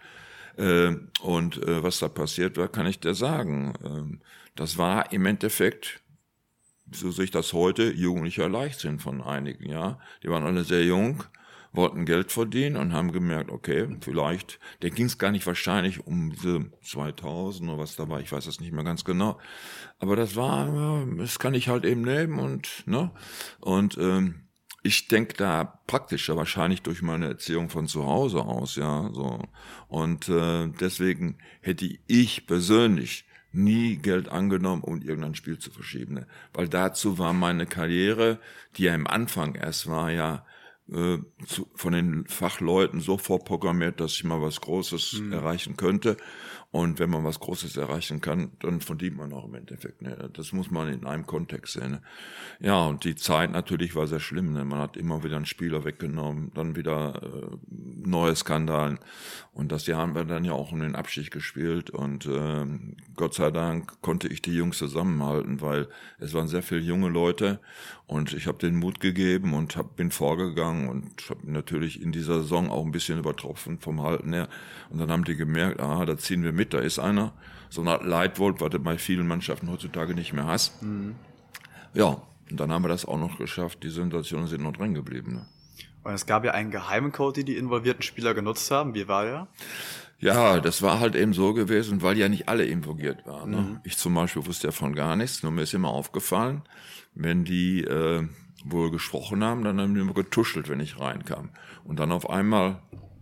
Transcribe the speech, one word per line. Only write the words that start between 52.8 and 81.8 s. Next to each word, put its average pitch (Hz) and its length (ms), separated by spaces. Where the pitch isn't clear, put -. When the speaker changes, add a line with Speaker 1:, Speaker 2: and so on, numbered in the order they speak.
Speaker 1:
und 73 180
die 82 100
Zeit 85 380
natürlich 87 420
war 78 140
sehr 78 100
schlimm, 78 340
ne? 71 120
Man 71 160
hat 71 160
immer 80 260
wieder 78 140
einen 76 100
Spieler 78 380
weggenommen, 76 680
dann 80 220
wieder, 78 480
äh, - 340
neue 82 640
Skandalen. 78 640
Und 76 180
das 76 160
Jahr 80 140
haben 80 160
wir 85 80
dann 82 200
ja 87 80
auch 73 200
um 80 80
den 71 160
Abstieg 73 340
gespielt. 82 600
Und, 69 360
ähm, 71 680
Gott 80 200
sei 78 180
Dank 82 500
konnte 85 240
ich - 160
die 85 140
Jungs 85 220
zusammenhalten, 73 800
weil 73 280
es 76 160
waren 80 140
sehr 87 160
viele 85 160
junge 87 280
Leute. 87 520
Und 76 260
ich 73 160
hab 80 100
denen 87 200
Mut 90 200
gegeben 92 560
und 76 220
hab, - 180
bin 87 160
vorgegangen 80 800
und - 420
hab - 140
natürlich 76 580
in 82 80
dieser 80 300
Saison 85 280
auch 65 160
ein 80 60
bisschen 82 300
übertroffen 73 580
vom 78 240
Halten 80 300
her. 85 160
Und 78 80
dann 80 140
haben 85 120
die 80 120
gemerkt, 80 440
aha, 76 240
da 78 140
ziehen 90 240
wir 82 100
mit, 92 220
da 73 40
ist 65 200
einer. 104 340
So 82 100
eine 85 120
Art 80 120
Leitwolf, 92 560
was 76 100
du 82 80
bei 82 200
vielen 87 280
Mannschaften 85 440
heutzutage 87 440
nicht 85 180
mehr 73 140
hast. - 360
Speaker 2:
Mhm. 104 320